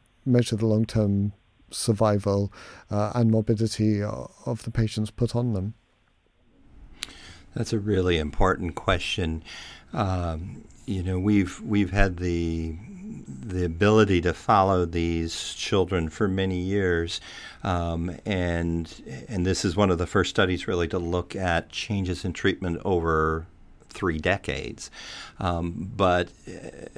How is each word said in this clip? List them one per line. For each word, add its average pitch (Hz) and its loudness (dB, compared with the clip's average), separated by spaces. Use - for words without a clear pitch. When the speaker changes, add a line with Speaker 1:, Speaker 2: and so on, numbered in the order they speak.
Speaker 1:
measure 120 2
the 110 0
long-term 107 2
survival, 101 2
uh, 104 0
and 113 4
morbidity 107 2
o-, 104 -8
of 120 -6
the 113 -8
patients 110 -2
put - -2
on 120 0
them? 98 -2
Speaker 2:
That's 117 -4
a 113 0
really 92 2
important 85 2
question. 85 -2
Um, 92 -4
you 95 -4
know, 92 -2
we've, 98 2
we've 101 0
had 98 2
the, 82 -2
the 92 -4
ability 98 6
to 85 2
follow 95 4
these 82 -2
children 90 0
for 104 0
many 95 0
years, 90 0
um, 85 -2
and, 85 -2
and 92 -2
this 95 0
is 87 0
one 101 4
of 87 4
the 85 0
first 92 2
studies 92 0
really 87 0
to 92 -2
look 87 -4
at 87 -2
changes 92 -4
in 87 -2
treatment 90 0
over 80 2
three 85 -2
decades. - -4
Um, 87 -4
but, 90 2
uh, - -14